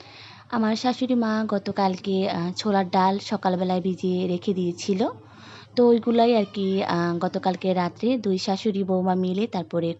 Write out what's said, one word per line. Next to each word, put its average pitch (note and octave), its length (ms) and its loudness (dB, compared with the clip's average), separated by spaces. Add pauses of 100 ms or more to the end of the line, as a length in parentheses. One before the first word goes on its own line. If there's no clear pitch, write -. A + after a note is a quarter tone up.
(500)
আমার A3 260 0
শাশুড়ি B3 400 0
মা A3 160 0 (160)
গতকালকে, G3 760 -2
আহ, F3 280 -2
ছোলার G3 380 0
ডাল F#3+ 320 4
সকালবেলায় F#3 600 -2
ভিজিয়ে F3+ 440 -2
রেখে F3+ 280 -2
দিয়েছিল। F3+ 460 -2 (720)
তো B3 140 2
ওইগুলাই A#3 500 4
আর G#3 160 2
কি, G3 140 -2 (160)
আহ, E3+ 360 0
গতকালকে F#3 560 -2
রাত্রে F3+ 420 -2
দুই G3+ 220 -2
শাশুড়ি G3 460 -2
বৌমা F#3 300 0
মিলে F#3 320 0
তারপরে E3+ 420 -4 (120)